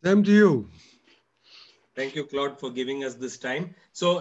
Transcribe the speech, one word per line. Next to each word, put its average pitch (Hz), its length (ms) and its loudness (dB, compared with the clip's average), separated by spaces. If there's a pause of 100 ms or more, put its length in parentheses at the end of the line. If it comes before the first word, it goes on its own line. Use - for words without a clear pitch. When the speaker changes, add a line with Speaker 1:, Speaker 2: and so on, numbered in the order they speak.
Speaker 1:
Same 202 160 4
to 202 120 4
you. 175 360 4 (1300)
Speaker 2:
Thank 135 180 -8
you, 147 120 -8
Claude, 139 340 -6
for 131 100 -10
giving 131 360 -8
us 123 80 -8
this 120 240 -12
time. 147 360 -8 (200)
So 175 280 -2